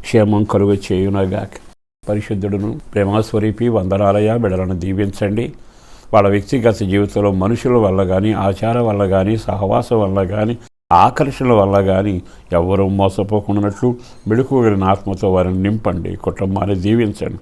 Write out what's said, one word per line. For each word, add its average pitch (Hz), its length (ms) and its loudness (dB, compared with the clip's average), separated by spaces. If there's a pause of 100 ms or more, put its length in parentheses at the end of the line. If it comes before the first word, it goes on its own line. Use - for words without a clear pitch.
క్షేమం 107 440 2
కలుగ 101 300 2
చేయునగాక. 98 760 -2 (580)
పరిశుద్ధుడును 104 720 -4 (140)
ప్రేమస్వరూపి, 107 760 0
వందనాలయ, 101 680 0
బిడ్డలను 92 380 -2
దీవించండి. 98 800 -4 (640)
వాళ్ళ 101 140 6
వ్యక్తిగత 104 500 2
జీవితంలో 101 540 0
మనుషుల 107 400 0
వల్ల 98 300 2
కానీ, 95 300 0
ఆచారం 107 540 0
వల్ల 101 200 0
కానీ, 98 300 2
సహవాసం 107 640 -2
వల్ల 98 240 0
కానీ, 107 340 -4 (340)
ఆకర్షణల 123 600 2
వల్ల 98 280 4
కానీ 95 420 0 (300)
ఎవరూ 95 360 2
మోసపోకుండానట్లు 101 1080 0 (320)
మెళుకువగలిగిన 113 560 2
ఆత్మతో 98 480 0
వారిని 92 300 0
నింపండి. 95 540 -2
కుటుంబాన్ని 95 580 -4
దీవించండి. 104 680 -2